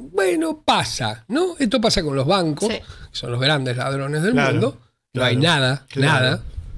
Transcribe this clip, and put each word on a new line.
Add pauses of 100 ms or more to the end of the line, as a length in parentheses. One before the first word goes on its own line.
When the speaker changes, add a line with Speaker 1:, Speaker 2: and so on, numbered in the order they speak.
(120)
Speaker 1:
bueno,
pasa,
¿no?
Esto
pasa
con
los
bancos,
Speaker 2:
Sí.
Speaker 1:
que (340)
son
los
grandes
ladrones
del
Speaker 3:
Claro,
Speaker 1:
mundo, (340)
no
hay
Speaker 3:
claro,
Speaker 1:
nada,
Speaker 3:
claro. (140)
Speaker 1:
nada, (360)